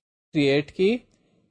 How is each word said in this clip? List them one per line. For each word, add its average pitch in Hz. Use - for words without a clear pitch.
create 143
کی 202